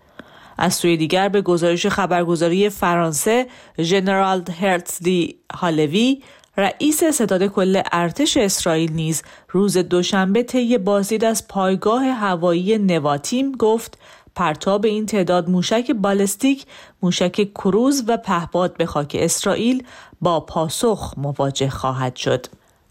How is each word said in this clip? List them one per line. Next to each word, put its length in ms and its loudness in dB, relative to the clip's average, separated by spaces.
از 140 0
سوی 240 2
دیگر، 320 0
به 120 0
گزارش 460 0
خبرگزاری 840 0
فرانسه، 800 0
ژنرال 640 2
هرتزلی 760 0
هالوی، 680 0
رئیس 460 0
ستاد 440 2
کل 340 0
ارتش 460 0
اسرائیل، 540 0
نیز 320 -2
روز 280 2
دوشنبه 680 2
طی 340 2
بازدید 480 0
از 220 0
پایگاه 560 0
هوایی 720 0
نواتیم 760 0
گفت 460 0
پرتاب 500 0
این 200 0
تعداد 440 0
موشک 420 0
بالستیک، 760 0
موشک 520 0
کروز 540 2
و 100 2
پهپاد 600 -2
به 80 0
خاک 340 -4
اسرائیل 640 0
با 180 0
پاسخ 800 -2
مواجه 520 -2
خواهد 460 -4
شد. 300 -2